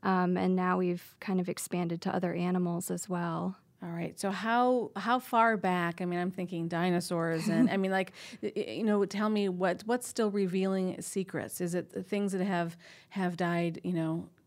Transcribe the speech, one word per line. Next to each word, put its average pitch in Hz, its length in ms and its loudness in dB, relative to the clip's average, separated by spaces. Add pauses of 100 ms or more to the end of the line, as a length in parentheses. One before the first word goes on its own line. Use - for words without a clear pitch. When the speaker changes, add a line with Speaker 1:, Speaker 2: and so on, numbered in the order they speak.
Speaker 1:
um, 180 340 4
and 185 180 4
now 185 220 2
we've 175 420 -2
kind 185 200 0
of 180 100 -2
expanded 175 540 -4
to 190 120 -2
other 175 200 0
animals 180 560 0
as 175 180 -6
well. 175 480 -2 (240)
Speaker 2:
All 175 80 -10
right. 170 300 -8
So 196 100 -2
how, 233 680 2
how 226 220 0
far 226 400 2
back? 180 460 0
I - 20 -2
mean, 175 140 -2
I'm 180 100 0
thinking 175 380 -4
dinosaurs, 170 800 0
and 220 240 6
I 196 60 0
Speaker 1:
<laughs> - 0 -
Speaker 2:
mean, 190 120 2
like, 190 220 0 (320)
y-, 208 120 -4
y-, 208 180 -2
you 160 100 -4
know, 208 220 4
tell 208 240 -2
me 208 200 2
what, 185 380 0
what's 247 200 -2
still 220 220 0
revealing 190 720 0
secrets. - 600 -4
Is 175 120 -2
it 175 200 -4
the 190 100 -6
things 202 300 -2
that 190 120 0
have, 170 320 -2 (320)
have 180 280 -2
died, 170 460 0
you 180 100 -2
know, 165 360 -2 (180)